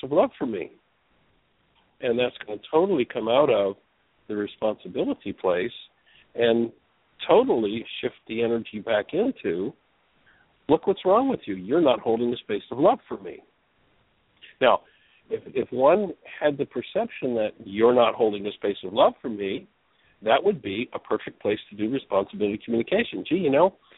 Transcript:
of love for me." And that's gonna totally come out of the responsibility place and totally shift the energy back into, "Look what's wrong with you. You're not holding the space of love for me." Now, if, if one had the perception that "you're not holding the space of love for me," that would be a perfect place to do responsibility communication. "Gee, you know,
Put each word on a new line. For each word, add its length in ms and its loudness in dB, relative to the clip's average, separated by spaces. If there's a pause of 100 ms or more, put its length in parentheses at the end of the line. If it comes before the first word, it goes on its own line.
of 80 -6
love 260 2
for 80 -6
me." 260 -6 (1300)
And 180 -2
that's 200 -2
gonna 200 -12 (100)
totally 360 2
come 240 -6
out 200 4
of 280 0 (500)
the 80 -8
responsibility 960 -6
place 420 -2 (600)
and 360 2 (560)
totally 580 2 (140)
shift 160 -6 (120)
the 140 -4
energy 380 -2
back 340 -2
into, 600 -4 (920)
"Look 200 2
what's 180 0
wrong 240 4
with 180 -6
you. 80 -4
You're 260 -2
not 180 4
holding 320 0
the 60 -4
space 340 -6
of 80 -8
love 280 4
for 100 -10
me." 260 -14 (1160)
Now, 220 4 (480)
if, 120 -6 (140)
if 160 -4
one 420 4 (260)
had 180 0
the 80 -4
perception 680 -6
that 160 -2 (120)
"you're 300 4
not 220 4
holding 280 0
the 100 -6
space 300 -4
of 100 -10
love 280 4
for 80 -8
me," 380 -6 (560)
that 200 2
would 180 0
be 320 -6
a 60 -10
perfect 420 -6
place 180 -2 (100)
to 60 -20
do 140 -4
responsibility 760 -2
communication. 600 -2
"Gee, 120 -2
you 120 0
know, 260 4 (220)